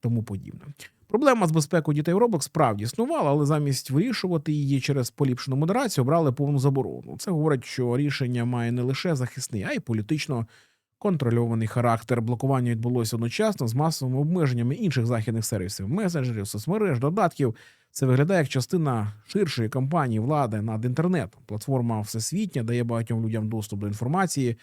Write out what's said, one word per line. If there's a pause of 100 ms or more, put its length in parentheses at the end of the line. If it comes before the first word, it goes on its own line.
тому
подібне. (460)
Проблема
з
безпекою
дітей
в
Roblox
справді
існувала,
але
замість
вирішувати
її
через
поліпшену
модерацію,
обрали
повну
заборону.
Це
говорить,
що
рішення
має
не
лише
захисний,
а
й
політично (520)
контрольований
характер.
Блокування
відбулося
одночасно
з
масовими
обмеженнями
інших
західних
сервісів:
месенджерів,
соцмереж,
додатків. (360)
Це
виглядає
як
частина (140)
ширшої
кампанії
влади
над
інтернетом.
Платформа
всесвітня
дає
багатьом
людям
доступ
до
інформації,